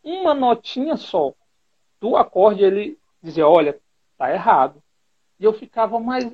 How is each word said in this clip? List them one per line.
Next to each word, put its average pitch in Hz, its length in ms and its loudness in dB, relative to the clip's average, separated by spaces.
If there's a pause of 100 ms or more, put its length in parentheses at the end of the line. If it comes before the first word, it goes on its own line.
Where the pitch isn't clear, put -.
uma 339 300 -2
notinha 254 640 -2
só 143 360 -4 (680)
do 214 160 -2
acorde, 196 480 2
ele 208 340 0 (260)
dizia, 160 240 0
"Olha, 156 320 4 (380)
tá 131 140 -4
errado." 165 520 0 (560)
E 190 60 -2
eu 220 80 4
ficava, 220 460 -4
"Mas, 247 340 -6